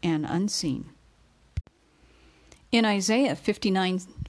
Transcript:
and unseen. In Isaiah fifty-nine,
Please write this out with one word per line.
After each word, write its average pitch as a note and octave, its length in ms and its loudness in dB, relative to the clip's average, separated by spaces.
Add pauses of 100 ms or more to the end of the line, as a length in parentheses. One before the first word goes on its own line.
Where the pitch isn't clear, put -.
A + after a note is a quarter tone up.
and D#3 240 0
unseen. E3+ 640 -4 (1800)
In A#3 140 4
Isaiah G#3 500 2
fifty-nine, F#3+ 640 0 (280)